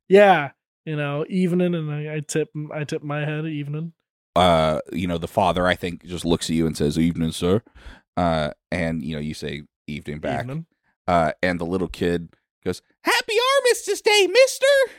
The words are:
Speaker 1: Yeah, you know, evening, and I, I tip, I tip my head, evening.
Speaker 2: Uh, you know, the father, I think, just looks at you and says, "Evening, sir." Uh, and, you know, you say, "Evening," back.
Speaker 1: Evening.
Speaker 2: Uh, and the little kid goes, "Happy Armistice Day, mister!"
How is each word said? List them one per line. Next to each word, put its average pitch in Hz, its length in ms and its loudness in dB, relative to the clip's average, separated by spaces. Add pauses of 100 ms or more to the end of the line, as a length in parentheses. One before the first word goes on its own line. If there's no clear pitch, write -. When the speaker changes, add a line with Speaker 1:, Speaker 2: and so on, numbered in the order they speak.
Speaker 1:
Yeah, 185 420 6 (340)
you 156 120 -6
know, 147 320 -4
evening, 180 460 0
and 156 160 -6
I, 151 260 -8
I 156 40 -4
tip, 156 300 -4 (240)
I 151 100 -6
tip 160 180 -8
my 147 220 -4
head, 151 220 -6
evening. 151 460 -8 (440)
Speaker 2:
Uh, 82 440 4 (120)
you 90 140 -4
know, 85 120 -2
the 82 100 -6
father, 90 380 2
I 90 80 2
think, 87 300 -8
just 85 200 -10
looks 82 240 0
at 80 80 0
you 82 100 2
and 76 100 -2
says, 76 220 0
"Evening, 82 340 0
sir." 92 280 0 (560)
Uh, 80 340 0 (200)
and, 82 320 -4
you 78 120 -6
know, 73 60 -6
you 76 140 -6
say, 73 280 -10 (260)
"Evening," 73 320 -10
back. 71 240 -6
Speaker 1:
Evening. 151 220 -10 (420)
Speaker 2:
Uh, 82 240 4 (100)
and 90 160 0
the 82 80 -6
little 87 220 -2
kid 87 400 -2 (360)
goes, 90 160 -4 (220)
"Happy 466 320 0 (220)
Armistice 480 440 0
Day, 415 300 4
mister!" 508 360 4 (320)